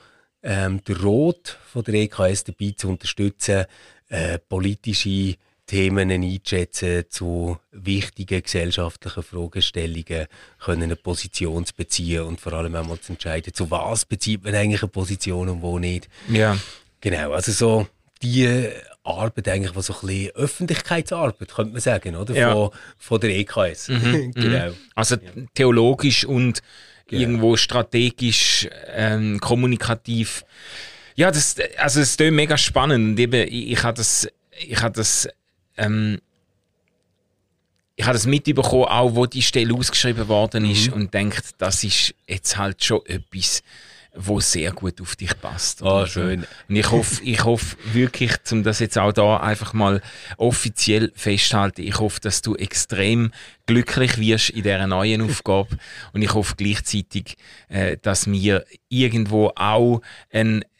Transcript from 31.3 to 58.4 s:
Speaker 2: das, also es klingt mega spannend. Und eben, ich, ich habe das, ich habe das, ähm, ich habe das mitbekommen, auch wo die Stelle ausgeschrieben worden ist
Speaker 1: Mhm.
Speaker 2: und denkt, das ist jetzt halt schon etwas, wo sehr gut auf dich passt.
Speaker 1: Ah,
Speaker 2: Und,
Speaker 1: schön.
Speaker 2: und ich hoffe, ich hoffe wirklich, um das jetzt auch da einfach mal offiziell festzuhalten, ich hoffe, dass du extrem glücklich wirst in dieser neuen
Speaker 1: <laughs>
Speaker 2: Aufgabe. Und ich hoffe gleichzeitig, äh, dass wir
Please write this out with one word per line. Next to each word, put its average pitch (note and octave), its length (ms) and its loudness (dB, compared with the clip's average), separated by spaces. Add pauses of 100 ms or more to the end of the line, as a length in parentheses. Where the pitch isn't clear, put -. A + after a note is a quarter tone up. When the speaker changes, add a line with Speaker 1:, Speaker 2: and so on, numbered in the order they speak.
Speaker 2:
das, D3+ 260 0 (220)
also D3 220 2
es C3+ 160 2
klingt D#3 200 4
mega D3+ 200 2
spannend. C3 540 2
Und G#2+ 80 0
eben, A#2+ 300 2
ich, A#2 240 -6
ich A2+ 100 0
habe A#2+ 160 -2
das, - 300 0 (380)
ich A2 140 -4
habe A#2 140 -2
das, - 340 0 (480)
ähm, G#2+ 440 0 (1800)
ich A2 80 -4
habe B2 100 2
das A2 120 0
mitbekommen, C#3 580 2
auch A#2+ 300 2
wo B2 120 4
die - 160 -4
Stelle A#2 320 2
ausgeschrieben A#2+ 540 0
worden G#2+ 420 2
ist G#2 180 2
Speaker 1:
Mhm. B2+ 60 -2
Speaker 2:
und G#2 200 -2
denkt, G2+ 440 -2
das F#2+ 260 0
ist - 300 0 (120)
jetzt - 300 -4
halt G2 260 -4
schon - 240 2
etwas, - 560 -4 (520)
wo G2 260 -2
sehr D#2 320 0
gut F2+ 280 -8
auf - 160 -10
dich F2 240 -4
passt. - 420 -6
Speaker 1:
Ah, G2 200 4
Speaker 2:
Und, F#2 60 0
Speaker 1:
schön. F2+ 380 -4 (220)
Speaker 2:
und G2+ 80 0
ich G#2 140 2
hoffe, - 340 2
ich A2+ 200 0
hoffe A#2 320 0 (180)
wirklich, B2 380 2 (180)
um A2+ 120 2
das G#2+ 180 0
jetzt - 180 0
auch G#2 140 4
da G#2 260 4
einfach G#2+ 340 -2
mal G2 300 2 (340)
offiziell A2 800 2
festzuhalten, G2+ 680 0
ich G2 160 -4
hoffe, G#2+ 220 -2
dass G#2+ 220 -2
du G#2+ 140 -2
extrem G#2+ 760 0 (340)
glücklich A#2+ 520 2
wirst A2 320 2
in G#2+ 140 -6
dieser G2 220 0
neuen G#2 360 0
Speaker 1:
<laughs> G#2+ 80 0
Speaker 2:
Aufgabe. - 460 0 (360)
Und G#2 100 -2
ich G2+ 120 2
hoffe G#2 220 0
gleichzeitig, G2+ 800 -4 (320)
äh, F#2 340 -2
dass G2+ 280 0
wir G2 340 2 (260)